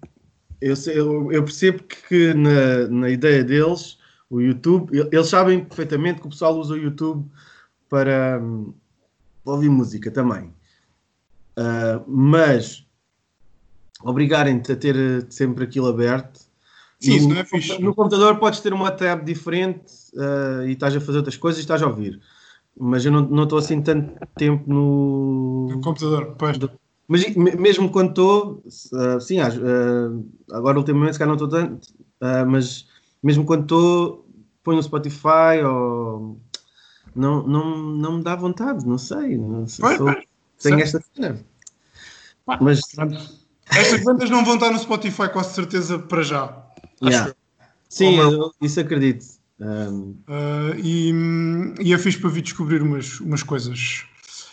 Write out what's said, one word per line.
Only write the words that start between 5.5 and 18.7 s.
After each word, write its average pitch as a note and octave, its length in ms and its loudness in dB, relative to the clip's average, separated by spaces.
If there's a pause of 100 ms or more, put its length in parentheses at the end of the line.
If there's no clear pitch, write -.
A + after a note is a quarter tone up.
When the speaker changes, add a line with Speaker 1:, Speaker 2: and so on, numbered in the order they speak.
Speaker 1:
perfeitamente D#3 560 -4
que - 60 -18
o D3 40 -14
pessoal D#3+ 280 0
usa D#3 160 -6
o D#3 40 -6
YouTube D3+ 520 -6 (600)
para, C3 520 0
hum, A2+ 300 -8 (720)
ouvir C#3+ 240 0
música A2 420 2
também. G#2+ 400 -4 (1040)
Ah, A#2 500 -2
mas C#3 800 2 (1160)
obrigarem-te C#3 720 0
a B2+ 40 -2
ter, C3+ 200 0
eh, B2+ 340 -2
sempre B2+ 340 -2
aquilo B2+ 220 -2
aberto. A#2+ 540 -2 (580)
Speaker 2:
Sim, C3+ 180 4
isso D3 120 6
Speaker 1:
No D3+ 60 4
Speaker 2:
não F3+ 60 -2
é F#3+ 40 -4
fixe. F3 380 -4
Speaker 1:
no G3 120 0
computador G#3 440 4
podes G#3 220 0
ter G3+ 120 -2